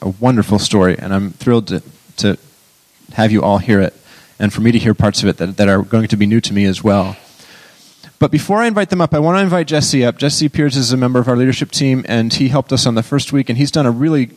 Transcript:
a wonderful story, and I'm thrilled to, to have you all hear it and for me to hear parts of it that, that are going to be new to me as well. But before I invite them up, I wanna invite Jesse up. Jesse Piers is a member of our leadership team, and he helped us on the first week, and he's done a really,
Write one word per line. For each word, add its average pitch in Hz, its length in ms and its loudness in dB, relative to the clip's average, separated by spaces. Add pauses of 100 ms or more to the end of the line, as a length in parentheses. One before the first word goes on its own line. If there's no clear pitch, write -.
a 90 80 -4
wonderful 107 500 0
story, 92 380 2
and 98 160 -8
I'm 98 180 -4
thrilled 117 360 0
to, 87 140 -6 (360)
to 101 200 0 (760)
have 110 180 2
you 107 100 2
all 101 180 2
hear 101 200 2
it 95 140 0 (460)
and 104 120 0
for 107 100 -6
me 117 120 4
to 117 60 2
hear 113 140 0
parts - 300 0
of 101 60 2
it - 80 -2
that, 90 200 -6
that 101 120 4
are 98 120 2
going 110 280 -2
to 107 80 0
be 101 80 2
new 110 160 2
to - 120 -8
me 101 120 2
as 90 180 -2
well. 98 320 0 (1040)
But 147 120 2
before 156 260 0
I 233 80 0
invite 208 240 -2
them 185 100 -2
up, 160 140 0
I 151 60 0
wanna 175 240 2
invite 175 240 0
Jesse 143 360 0
up. 120 140 0
Jesse 143 320 -2
Piers 147 260 0
is 123 160 -2
a 127 60 0
member 127 220 2
of 120 80 0
our 123 100 2
leadership 127 320 0
team, 131 380 -2
and 117 260 -2
he 135 160 0
helped 135 240 0
us 131 140 0
on 117 80 0
the 113 80 0
first - 280 -4
week, 139 160 0
and 117 100 -2
he's 143 120 0
done 151 160 0
a 120 60 2
really, 139 460 0